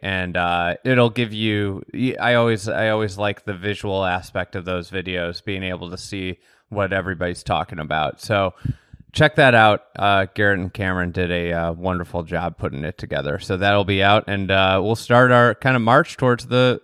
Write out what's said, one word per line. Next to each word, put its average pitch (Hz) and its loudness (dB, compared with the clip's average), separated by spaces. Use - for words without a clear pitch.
and, 92 -4
uh, 87 0
it'll 123 4
give 113 -4
you, 104 -4
y-, 120 -4
I 120 0
always, 117 0
I 110 -2
always 107 -2
like 101 -4
the 104 -6
visual 95 -4
aspect 90 -6
of 87 -10
those 90 -6
videos, 90 -6
being 95 -8
able 90 -8
to 92 -10
see 92 -10
what 101 -4
everybody's 90 -4
talking 82 -4
about. 76 -4
So 98 0
check 151 2
that 131 8
out. 107 6
Uh, 98 2
Garrett 101 2
and 92 -6
Cameron 92 -2
did 87 -2
a, 87 -2
uh, 82 -2
wonderful 87 -4
job 85 -4
putting 73 -6
it 78 -8
together. 73 -6
So - -6
that'll 101 2
be 98 2
out, 104 4
and, 98 -2
uh, 95 4
we'll 110 0
start 123 4
our 120 6
kind 131 0
of 117 0
march 123 2
towards 123 0
the 123 2